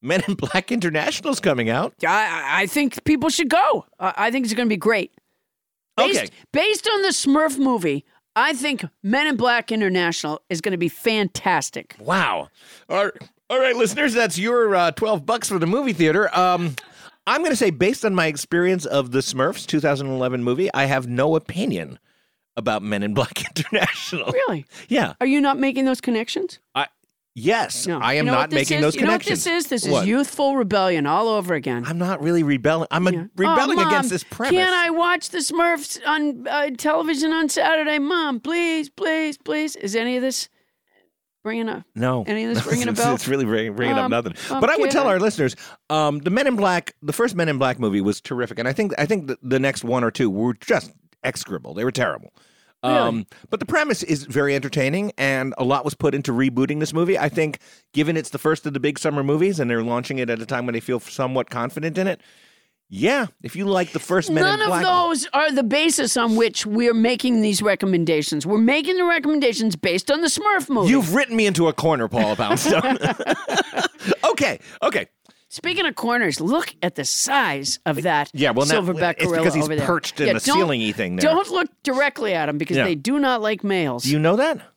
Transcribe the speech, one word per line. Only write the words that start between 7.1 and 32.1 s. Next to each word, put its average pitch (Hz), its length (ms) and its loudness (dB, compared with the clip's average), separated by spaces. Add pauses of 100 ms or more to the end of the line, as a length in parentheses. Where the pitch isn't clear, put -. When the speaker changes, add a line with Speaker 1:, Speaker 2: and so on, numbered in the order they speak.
Speaker 2:
Smurf 294 500 2
movie, 180 440 0 (320)
I 277 180 2
think 269 300 -4 (200)
Men 269 240 2
in 294 100 0
Black 240 340 0
International 180 760 0
is 175 120 -4
gonna 190 180 -2
be 170 100 2
fantastic. - 1080 -2
Speaker 1:
Wow. 117 500 0 (400)
All 190 160 2
right, 190 80 -4 (380)
all 247 80 2
right, 254 180 4
listeners, 240 380 2
that's 214 240 2
your, 226 360 2
uh, 175 160 4
twelve 202 360 -2
bucks 226 200 0
for 196 120 0
the 165 80 2
movie 240 260 0
theater. 165 440 2
Um, 175 380 2 (500)
I'm 262 160 2
gonna 311 140 2
say, 208 140 2
based 180 340 0
on 214 100 0
my 175 120 2
experience 170 600 0
of 131 260 0
the 131 80 2
Smurfs 131 460 -2
two 156 140 0
thousand 139 280 0
eleven 127 360 -2
movie, 131 300 2
I 135 100 2
have 135 240 0
no 135 300 2
opinion 113 600 -4 (600)
about 104 260 0
Men 104 200 -2
in 104 100 -2
Black 117 320 -2
<laughs> - 120 -10
International. 175 760 -2
Speaker 2:
Really? 494 320 -2 (240)
Speaker 1:
Yeah. 240 320 0
Speaker 2:
Are 247 60 0
you 277 120 2
not 277 180 2
making 269 280 0
those 262 160 0
connections? 247 580 -4 (160)
Speaker 1:
I, 139 120 0 (460)
yes, 185 540 -2
Speaker 2:
No. 170 120 -2
Speaker 1:
I 123 160 2
am 147 100 2
Speaker 2:
You - 60 2
know - 60 4
Speaker 1:
not - 40 4
Speaker 2:
what 156 80 0
this 151 200 0
Speaker 1:
making - 100 0
Speaker 2:
is? - 40 4
Speaker 1:
those 156 120 2
Speaker 2:
You 277 80 -2
know 302 100 4
what 330 80 0
Speaker 1:
connections. 381 240 -2
Speaker 2:
this 339 200 0
is? - 40 -12 (140)
This - 80 -4
Speaker 1:
What? 131 120 4
Speaker 2:
is 190 60 2
youthful 277 480 0
rebellion 185 500 2
all 196 220 2
over 196 240 0
again. 123 340 -4
Speaker 1:
I'm 165 100 -4
not 180 240 -2